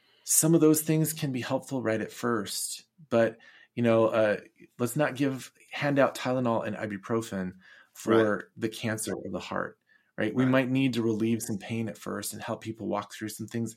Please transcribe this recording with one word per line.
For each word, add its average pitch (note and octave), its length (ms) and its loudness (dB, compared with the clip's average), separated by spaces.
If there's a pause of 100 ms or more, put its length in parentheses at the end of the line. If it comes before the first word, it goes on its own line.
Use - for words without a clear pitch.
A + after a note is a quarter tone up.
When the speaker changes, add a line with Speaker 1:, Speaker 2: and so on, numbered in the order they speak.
(240)
Speaker 1:
Some D#3+ 300 4
of E3 60 6
those D#3 200 8
things D#3 320 0
can C#3 200 -4
be B2+ 100 -2
helpful C3 400 -4
right A2 180 0
at G2 120 -8
first, - 720 -4 (260)
but, A#2 260 2 (380)
you A#2+ 80 -2
know, A2+ 240 6
uh, G#2+ 320 2 (400)
let's B2 180 -2
not C#3 200 2
give, C3 360 -2 (180)
hand C#3+ 280 0
out C3 160 4
Tylenol B2 520 0
and A2 100 -4
ibuprofen G2+ 760 -4 (400)
for A2 440 2
Speaker 2:
Right. - 80 -10 (120)
Speaker 1:
the A2 120 -4
cancer A2 460 -4
of - 180 -8
the F2+ 60 -6
heart, F2+ 400 -6 (400)
right? G#2+ 160 -2
We B2+ 100 2
Speaker 2:
Right. C3 60 2
Speaker 1:
might C3 200 2
need C3 240 2
to A#2 80 0
relieve A2+ 400 0
some G#2+ 160 -4
pain A2+ 300 -6
at G2+ 80 -10
first G2+ 360 -8
and G#2+ 100 -12
help A2 200 -8
people A2 260 -8
walk G2+ 260 -6
through A2 160 -8
some A2 160 -10
things A2+ 300 -6